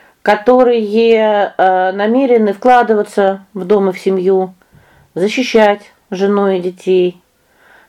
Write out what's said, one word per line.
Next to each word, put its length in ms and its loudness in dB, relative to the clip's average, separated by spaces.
которые, 1400 0
э, 360 0
намерены 600 0
вкладываться 920 0
в 100 -8
дом 240 0
и 40 -4
в 60 -16
семью, 540 -2
защищать 760 0
жену 380 -2
и 100 -2
детей, 600 -2